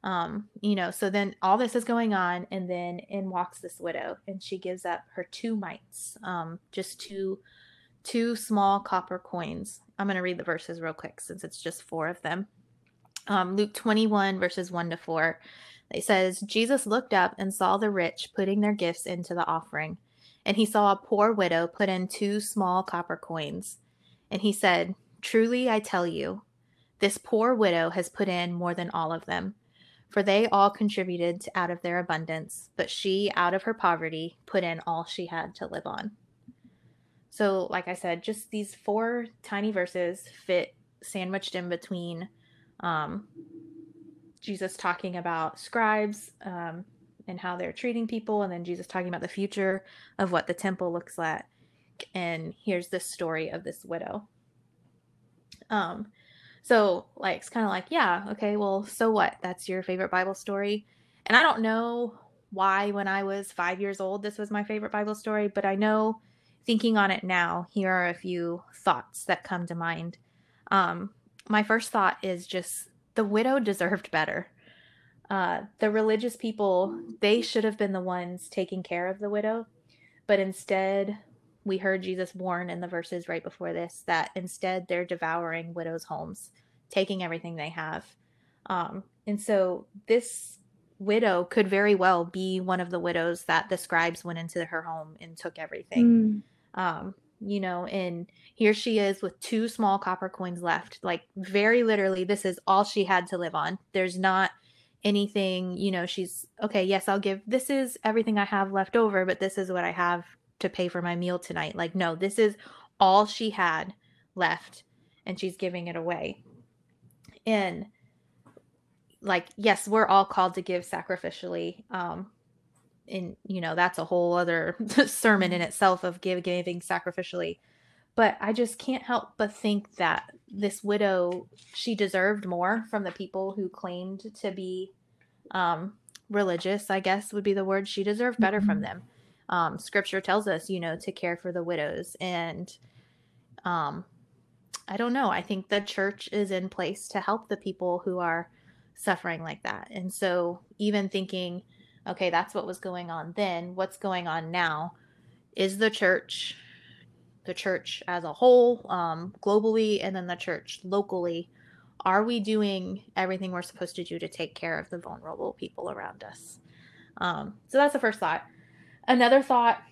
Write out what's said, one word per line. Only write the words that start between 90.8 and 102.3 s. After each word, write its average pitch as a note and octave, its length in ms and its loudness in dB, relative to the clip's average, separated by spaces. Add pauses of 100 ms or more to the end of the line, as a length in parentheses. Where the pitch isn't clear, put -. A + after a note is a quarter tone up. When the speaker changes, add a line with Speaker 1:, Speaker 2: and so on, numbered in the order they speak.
Speaker 1:
widow G3+ 460 4
could G3 240 2
very G3+ 260 6
well F3+ 300 6
be F#3 360 -2
one F#3 200 0
of F3 100 -4
the F3+ 80 -2
widows E3+ 460 0
that E3 240 2
the F#3 80 0
scribes E3+ 480 0
went E3+ 140 -6
into E3 260 -6
her D#3+ 180 -6
home D#3+ 380 -10
and E3 160 -18
took - 220 -10
everything. A3 840 4 (320)
Speaker 2:
Mm. F#3 60 -4
Speaker 1:
Um, F3+ 340 -2 (260)
you G3+ 200 -2
know, F3+ 260 -2
and F3+ 400 -4 (280)
here G#3+ 180 4
she A3 260 0
is G3 220 2
with F#3 200 -6
two A3+ 280 -2
small G3+ 300 2
copper F#3+ 300 -4
coins F3+ 340 -8
left. E3 400 -2
Like, F3 200 -2 (140)
very G3+ 460 4
literally, G3 420 2
this G3+ 200 -2